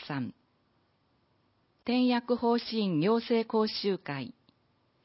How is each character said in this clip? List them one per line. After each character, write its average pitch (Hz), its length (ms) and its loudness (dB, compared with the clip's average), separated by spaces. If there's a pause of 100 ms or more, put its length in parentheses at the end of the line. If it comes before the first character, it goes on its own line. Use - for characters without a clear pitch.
三。 131 260 -6 (1500)
転 247 280 2
訳 240 220 0
方 240 240 2
針 196 440 0
養 226 180 4
成 226 240 0
講 220 220 0
習 196 320 -2
会。 139 360 -8 (720)